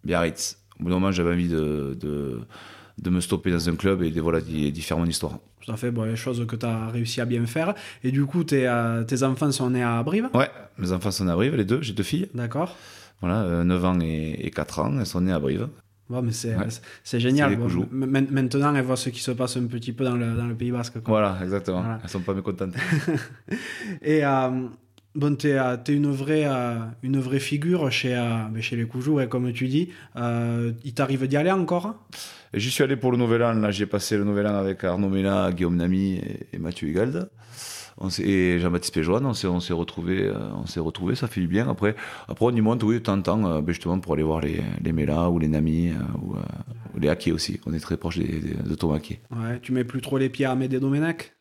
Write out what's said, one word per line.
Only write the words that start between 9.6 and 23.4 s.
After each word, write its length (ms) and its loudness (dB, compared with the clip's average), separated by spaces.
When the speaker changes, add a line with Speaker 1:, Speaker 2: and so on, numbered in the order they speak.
Speaker 2:
nés 120 2
à 200 2
Brive ? 320 0
Speaker 1:
Ouais, 160 4
mes 140 -2
enfants 180 0
sont 160 -2
nés 60 4
à 40 4
Brive, 180 4
les 120 4
deux, 160 2
j'ai 100 -6
deux 100 -2
filles. 320 -2
Speaker 2:
D'accord. 420 -4
Speaker 1:
Voilà, 220 2
euh, 220 2
neuf 200 4
ans 160 4
et, 460 -2
et 40 -4
quatre 300 -4
ans, 180 0
elles 80 0
sont 140 -2
nées 120 4
à 60 2
Brive. 300 0
Speaker 2:
Bon, 140 -4
mais 100 0
c'est, 240 -4
Speaker 1:
Ouais. 140 0
Speaker 2:
c'est, 100 -10
c'est 160 -2
génial. 300 4
Speaker 1:
C'est 60 4
des 40 0
Speaker 2:
Bon, 80 2
Speaker 1:
coujoux. 240 2
Speaker 2:
m-, 240 0
m-, 140 4
maintenant, 440 2
elles 100 4
voient 120 2
ce 140 -2
qui 100 -10
se 100 -4
passe 280 -2
un 80 0
petit 260 -4
peu 120 -2
dans 120 0
le, 180 0
dans 120 -2
le 100 -2
Pays 160 -2
Basque, 220 -4
quoi. 120 -8
Speaker 1:
Voilà, 360 4
exactement. 400 0
Speaker 2:
Voilà. 200 -2
Speaker 1:
Elles 60 -10
sont 120 -2
pas 140 -2
mécontentes. 400 -4
Speaker 2:
<laughs> 1300 -4